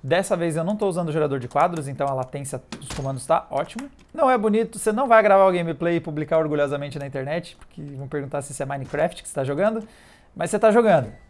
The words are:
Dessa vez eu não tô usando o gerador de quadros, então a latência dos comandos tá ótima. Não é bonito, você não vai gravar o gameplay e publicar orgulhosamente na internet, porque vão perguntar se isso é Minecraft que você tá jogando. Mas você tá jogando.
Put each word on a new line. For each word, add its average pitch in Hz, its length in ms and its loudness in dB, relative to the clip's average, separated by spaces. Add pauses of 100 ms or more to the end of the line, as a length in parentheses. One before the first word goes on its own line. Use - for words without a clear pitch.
Dessa 175 320 0
vez 165 220 -2
eu 165 60 -2
não 208 120 -2
tô 208 140 0
usando 170 200 -2
o - 40 -4
gerador 147 260 0
de 120 80 -8
quadros, 160 400 0
então 139 200 -4
a 135 60 -2
latência 131 480 -8 (160)
dos - 120 -16
comandos 135 360 -6
tá - 240 0
ótima. 226 380 -6 (260)
Não 302 160 2
é 254 80 4
bonito, 214 400 0
você 220 140 0
não 254 160 -2
vai 220 160 8
gravar 196 220 8
o 190 80 6
gameplay 170 440 -2
e 165 40 -2
publicar 156 380 -2
orgulhosamente 143 600 -2
na 139 80 -10
internet, 143 480 -8
porque - 260 -20
vão 139 260 -12
perguntar 139 340 -6
se 139 100 -12
isso 135 100 -10
é 135 40 -4
Minecraft 143 580 -4
que - 60 -14
você - 60 -14
tá 139 100 -2
jogando. 202 420 -2 (480)
Mas 165 140 -4
você 208 80 -2
tá 220 140 6
jogando. 196 400 4 (180)